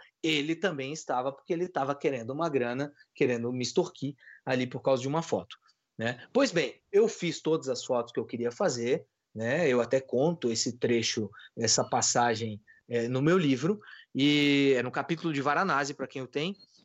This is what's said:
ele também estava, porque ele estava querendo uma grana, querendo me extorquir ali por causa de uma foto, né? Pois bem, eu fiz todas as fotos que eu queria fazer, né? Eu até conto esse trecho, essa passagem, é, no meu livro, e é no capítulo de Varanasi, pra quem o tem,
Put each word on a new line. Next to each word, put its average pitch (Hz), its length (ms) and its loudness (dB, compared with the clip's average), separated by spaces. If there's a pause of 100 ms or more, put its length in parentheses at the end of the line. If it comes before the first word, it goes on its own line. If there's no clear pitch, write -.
(220)
ele 156 320 0
também 151 380 -4
estava, 135 400 -4
porque - 220 -8
ele 170 100 -2
estava 139 320 -2
querendo 127 360 -4
uma 160 180 -4
grana, 131 440 -2 (200)
querendo 123 400 0
me 123 100 -4
extorquir 143 520 -2 (300)
ali 127 220 0
por 127 140 -10
causa 135 200 2
de 131 60 -4
uma 156 140 0
foto, 98 340 -6 (420)
né? 117 240 -4 (120)
Pois 254 180 4
bem, 151 240 -2 (160)
eu 208 160 6
fiz - 340 -4
todas 156 280 0
as 120 160 -4
fotos 120 260 -2
que - 80 -4
eu 113 60 -4
queria 120 260 -4
fazer, 135 560 -2 (260)
né? 131 360 0
Eu 123 100 4
até 117 220 2
conto 135 500 0
esse 113 260 -2
trecho, 113 540 0 (260)
essa 117 280 0
passagem, 113 760 0 (280)
é, 117 180 0
no 131 140 0
meu 165 160 4
livro, 151 420 2 (340)
e 143 640 4
é 120 60 0
no 123 80 -4
capítulo 160 420 -4
de 139 80 -2
Varanasi, 143 520 0
pra 135 120 -8
quem 135 160 -10
o 127 60 -8
tem, 165 260 -4 (320)